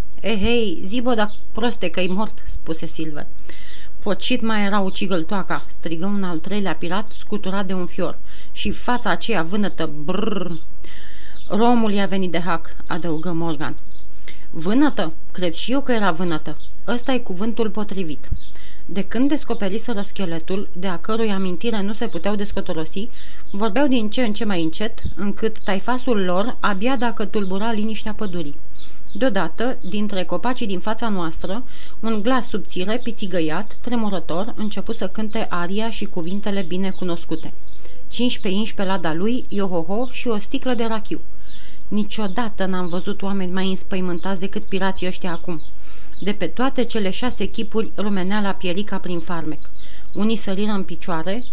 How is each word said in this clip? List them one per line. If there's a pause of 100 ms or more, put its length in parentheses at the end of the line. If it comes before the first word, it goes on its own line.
(200)
„Ehei,
zi,
bă,
dar (180)
proste
că-i
mort”,
spuse
Silver. (720)
„Pocit
mai
era
ucigăltoaca”,
strigă
un
al
treilea
pirat,
scuturat
de
un
fior. (340)
„Și
fața
aceea
vânătă, (140)
brrr.” (1000)
„Romul
i-a
venit
de
hac”, (100)
adăugă
Morgan. (720)
„Vânătă? (200)
Cred
și
eu
că
era
vânătă. (280)
Ăsta
e
cuvântul
potrivit.” (580)
De
când
descoperiseră
scheletul,
de
a
cărui
amintire
nu
se
puteau
descotorosi, (420)
vorbeau
din
ce
în
ce
mai
încet, (120)
încât
taifasul
lor
abia
dacă
tulbura
liniștea
pădurii. (560)
Deodată, (100)
dintre
copacii
din
fața
noastră, (360)
un
glas
subțire,
pițigăiat,
tremurător,
începu
să
cânte
aria
și
cuvintele
binecunoscute. (560)
„Cinci
pe
inci
pe
lada
lui,
iohoho
și
o
sticlă
de
rachiu.” (680)
Niciodată
n-am
văzut
oameni
mai
înspăimântați
decât
pirații
ăștia
acum. (580)
De
pe
toate
cele
șase
chipuri
rumenea
la
pierica
prin
farmec. (440)
Unii
săriră
în
picioare,